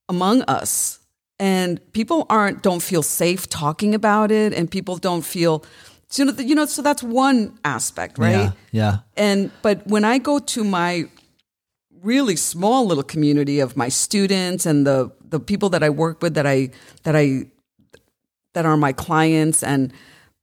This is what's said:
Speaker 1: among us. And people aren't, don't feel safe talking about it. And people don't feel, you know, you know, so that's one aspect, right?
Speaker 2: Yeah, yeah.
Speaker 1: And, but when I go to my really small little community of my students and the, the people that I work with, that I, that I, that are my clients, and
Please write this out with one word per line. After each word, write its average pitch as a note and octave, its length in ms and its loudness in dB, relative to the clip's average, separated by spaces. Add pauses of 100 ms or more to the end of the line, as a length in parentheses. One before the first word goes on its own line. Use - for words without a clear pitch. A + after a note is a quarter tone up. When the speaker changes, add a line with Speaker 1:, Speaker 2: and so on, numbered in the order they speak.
Speaker 1:
among F#3+ 360 2
us. - 560 -4 (400)
And F#3 400 0 (140)
people A3 360 -2
aren't, G#3 320 0
don't F3+ 220 0
feel E3+ 180 -2
safe F3 480 -2
talking D#3+ 460 -2
about G#3+ 360 2
it. G#3+ 220 2
And E3+ 160 -2
people G3 280 -8
don't F3 280 -2
feel, E3 400 0 (480)
you C#4 120 0
know, B3 80 2
you B3+ 200 -2
know, D4+ 140 4
so - 160 -8
that's C#4+ 180 0
one B3 640 0
aspect, A2+ 540 -6
right? A2 120 2
Speaker 2:
Yeah, G2+ 200 2 (200)
yeah. G#2+ 260 2 (200)
Speaker 1:
And, G3+ 340 0 (120)
but G#3 240 0
when G#3 180 2
I B3 140 2
go C#4+ 180 0
to C#4 260 -6
my F3 420 -2 (1000)
really A3+ 320 2
small A3+ 500 0
little D#3 180 0
community D3 560 0
of B2+ 160 0
my B2 140 -2
students F#3 760 0
and D3 180 4
the, C3+ 260 2 (160)
the D#3 120 -4
people G3 300 -2
that E3+ 120 0
I D#3 80 2
work D#3+ 320 -2
with, E3+ 140 -2
that D3+ 100 0
I, C3+ 240 0 (340)
that D3+ 120 0
I, C#3 300 2 (1080)
that E3+ 120 0
are D#3 120 4
my D3 160 2
clients, D#3+ 680 2
and C3+ 300 -2 (500)